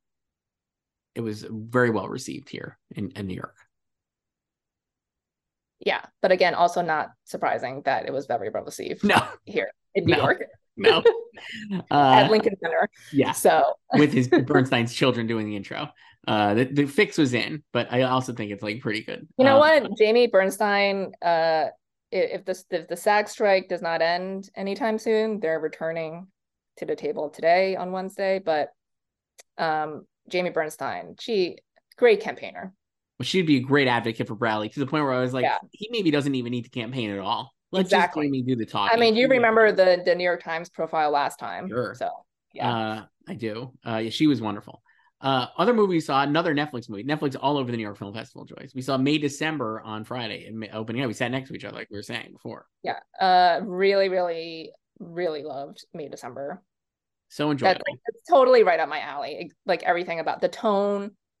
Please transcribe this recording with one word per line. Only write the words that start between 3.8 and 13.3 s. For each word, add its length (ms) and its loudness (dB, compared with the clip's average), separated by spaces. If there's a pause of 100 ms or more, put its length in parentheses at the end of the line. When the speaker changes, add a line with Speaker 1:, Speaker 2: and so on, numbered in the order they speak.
Speaker 2:
Yeah, 240 -2 (180)
but 100 4
again, 220 2
also 280 2
not 280 -2 (140)
surprising 600 -6
that 220 -2
it 60 -6
was 140 -6
very 240 -4
well 140 -6
received 400 -8
Speaker 1:
No. 220 4 (180)
Speaker 2:
here 260 -6 (240)
in 120 0
New 100 4
Speaker 1:
No. 60 2
Speaker 2:
York. 220 0 (320)
Speaker 1:
No. 320 4
Speaker 2:
<laughs> 40 6 (800)
Speaker 1:
Uh, 40 2 (300)
Speaker 2:
At 80 2
Lincoln 280 4
Center. 280 -2 (240)
Speaker 1:
yeah. 180 2